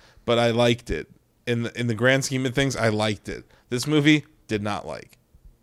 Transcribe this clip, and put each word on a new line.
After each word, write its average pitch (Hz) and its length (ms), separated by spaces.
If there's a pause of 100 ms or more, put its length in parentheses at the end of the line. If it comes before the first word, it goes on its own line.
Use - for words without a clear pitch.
(240)
but 117 120
I 117 140
liked 120 400
it. 78 180 (380)
In 117 160
the, 113 160
in 120 80
the 117 80
grand 131 300
scheme 131 200
of 123 120
things, 135 180
I 113 140
liked 107 400
it. 62 160 (260)
This 123 160
movie, 151 380 (240)
did 104 160
not 101 200
like. - 320 (460)